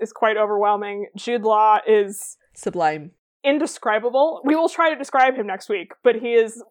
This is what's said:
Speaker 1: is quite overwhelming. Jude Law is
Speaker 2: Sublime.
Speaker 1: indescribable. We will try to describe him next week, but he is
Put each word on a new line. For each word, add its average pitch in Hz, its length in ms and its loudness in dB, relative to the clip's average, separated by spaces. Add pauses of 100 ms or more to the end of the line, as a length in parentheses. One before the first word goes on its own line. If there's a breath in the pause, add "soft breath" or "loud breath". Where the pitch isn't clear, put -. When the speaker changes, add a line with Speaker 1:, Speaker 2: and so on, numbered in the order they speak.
Speaker 1:
is 220 100 -6
quite 220 260 0
overwhelming. 208 680 -2 (100)
Jude 233 280 -4
Law 214 340 4 (100)
is 208 500 0 (180)
Speaker 2:
Sublime. 156 560 -4 (320)
Speaker 1:
indescribable. 277 1000 0
We 285 120 2
will 330 140 0
try 339 200 0
to 311 80 0
describe 262 380 2
him 214 120 -6
next 190 220 -8
week, 185 220 -6 (120)
but 240 120 4
he 233 180 -4
is 226 380 0